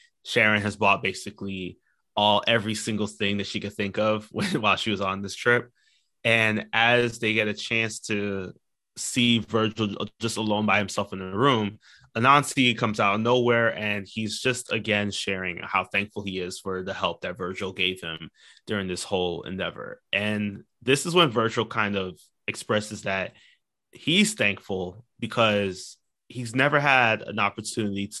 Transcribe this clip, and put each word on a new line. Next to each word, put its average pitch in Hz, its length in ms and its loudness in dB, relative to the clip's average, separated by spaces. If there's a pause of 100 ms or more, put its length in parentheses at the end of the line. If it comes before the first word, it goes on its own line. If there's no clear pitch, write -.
(260)
Sharon 107 380 4
has 104 120 -2
bought 101 260 2
basically 95 760 -8 (360)
all, 104 320 4
every 110 300 2
single 107 320 -2
thing 101 300 -2
that 101 100 -4
she 98 140 -6
could 101 120 -8
think 98 240 -4
of 107 300 0
<laughs> - 40 -20
when, 101 280 -2
while 104 160 2
she 110 160 -2
was 95 80 -2
on 95 220 -2
this 98 140 -8
trip. 120 340 2 (560)
And 110 480 2
as 117 460 4
they 110 140 0
get 107 140 2
a 104 60 -2
chance 113 540 -4
to 101 440 -2 (460)
see 120 420 2
Virgil 110 560 0 (240)
just 113 160 -4
alone 107 300 0
by 101 140 4
himself 101 340 -4
in 95 60 -10
the 95 180 -6
room, 110 420 2 (380)
Anansi 131 600 4
comes 110 240 0
out 101 140 4
of 110 60 0
nowhere, 120 540 4
and 104 340 -4
he's 107 300 -6
just, 123 320 -2
again, 104 400 0
sharing 92 500 -4
how 92 220 0
thankful 101 400 -4
he 95 160 -6
is 90 200 -6
for 92 220 -6
the 95 120 -6
help 92 280 -4
that 90 160 -6
Virgil 92 360 -6
gave 92 260 -2
him 82 300 -10 (380)
during 101 200 -2
this 90 160 -6
whole 90 400 -2
endeavor. - 580 -8 (120)
And 104 500 -4 (180)
this 135 240 2
is 170 80 -4
when 170 160 6
Virgil 113 360 0
kind 104 320 -2
of 92 200 -4 (300)
expresses 107 540 -4
that 95 320 -4 (580)
he's 202 420 2
thankful 95 680 -2 (160)
because 104 800 0 (320)
he's 117 260 -8
never 143 240 4
had 123 420 4
an - 160 -8
opportunity 101 720 -2 (120)